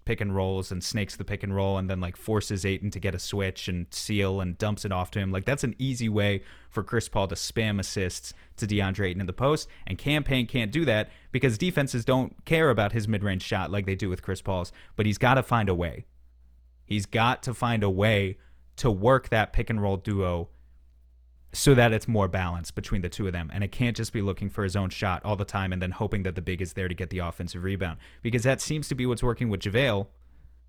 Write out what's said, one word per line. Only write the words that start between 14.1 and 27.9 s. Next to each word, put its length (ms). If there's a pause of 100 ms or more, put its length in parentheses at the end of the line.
Chris 180
Paul's, 320 (240)
but 80
he's 120
gotta 240
find 280
a 60
way. 300 (760)
He's 220
got 380
to 100
find 280
a 80
way 500 (360)
to 160
work 380
that 240
pick 160
and 120
roll 140
duo 540 (1040)
so 200
that 180
it's 140
more 200
balanced 460
between 300
the 60
two 180
of 40
them. 220
And 100
it 80
can't 240
just 160
be 120
looking 260
for 140
his 120
own 140
shot 340
all 120
the 100
time 260
and 80
then 120
hoping 320
that 100
the 80
big 220
is 100
there 140
to 80
get 160
the 80
offensive 440
rebound, 360 (240)